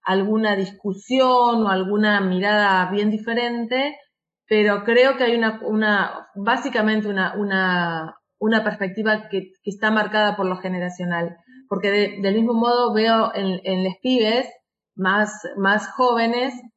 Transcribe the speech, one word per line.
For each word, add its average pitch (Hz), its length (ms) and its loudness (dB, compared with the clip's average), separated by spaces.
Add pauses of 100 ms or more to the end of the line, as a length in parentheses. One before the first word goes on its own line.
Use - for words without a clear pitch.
alguna 208 540 0
discusión 240 1080 0
o 202 40 0
alguna 202 520 0
mirada 190 720 2
bien 208 200 0
diferente, 240 880 -4 (500)
pero 208 360 2
creo 247 320 4
que 254 100 0
hay 233 100 2
una, 220 280 -2
una, 214 720 0
básicamente 214 720 0
una, 190 300 -2
una, 180 800 -2 (220)
una 220 260 2
perspectiva 214 640 -2
que, 190 220 -6 (120)
que - 60 -6
está 214 220 -2
marcada 208 440 0
por 196 100 -2
lo 185 120 -2
generacional. 175 800 -4 (300)
Porque 196 240 -2
de, 202 320 0
del 190 100 0
mismo 226 220 2
modo 233 400 2
veo 220 400 2
en, 190 280 -4
en 185 200 -2
les 185 160 -4
pibes 247 480 2 (480)
más, 202 340 0 (260)
más 202 360 0
jóvenes 247 640 0 (220)